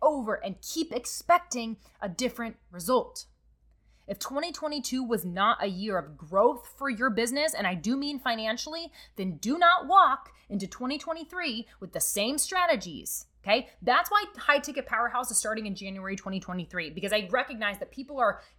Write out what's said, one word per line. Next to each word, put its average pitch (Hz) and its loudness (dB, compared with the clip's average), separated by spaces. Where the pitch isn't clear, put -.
over 254 2
and - -8
keep - -6
expecting 240 0
a 208 -6
different 226 -4
result. 180 0
If 202 -6
twenty 294 -4
twenty-two 294 -4
was 226 -2
not 190 2
a 202 0
year 196 -2
of 151 -4
growth 202 2
for 269 -2
your 247 0
business, 240 0
and 202 -2
I 180 0
do 202 0
mean 285 -4
financially, 240 -4
then 185 -4
do 277 0
not 349 6
walk 320 6
into 196 -4
twenty 262 -4
twenty-three 320 -6
with 180 -14
the - -2
same 240 0
strategies, 277 0
okay? 233 2
That's 254 4
why 415 4
High 294 4
Ticket 285 -8
Powerhouse 240 -2
is - 2
starting 220 -2
in 190 -4
January 190 -8
twenty 190 -6
twenty-three, 180 -6
because 185 -4
I 214 2
recognize 220 0
that - -8
people 269 -6
are 202 2